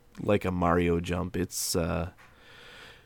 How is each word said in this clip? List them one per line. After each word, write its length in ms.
like 220
a 80
Mario 480
jump. 360
It's, 380
uh, 360